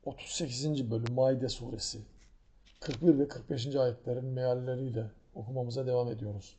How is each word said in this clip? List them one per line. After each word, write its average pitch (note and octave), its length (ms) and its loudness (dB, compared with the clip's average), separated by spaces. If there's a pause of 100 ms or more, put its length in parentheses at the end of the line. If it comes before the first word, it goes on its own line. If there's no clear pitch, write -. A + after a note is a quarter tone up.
Otuz - 220 -8
sekizinci C3+ 640 0
bölüm A#2 220 0
Maide C3 360 4
suresi. - 500 -6 (800)
Kırk B2+ 220 -4
bir D#3+ 180 8
ve C#3+ 80 4
kırk B2 220 -12
beşinci C#3 300 0
ayetlerin B2 460 0
mealleriyle B2+ 800 -2 (300)
okumamıza B2 520 -4
devam B2 240 2
ediyoruz. G#2 480 -6